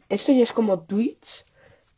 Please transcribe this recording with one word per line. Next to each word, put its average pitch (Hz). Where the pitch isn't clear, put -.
esto 202
ya 254
es -
como 196
Twitch, -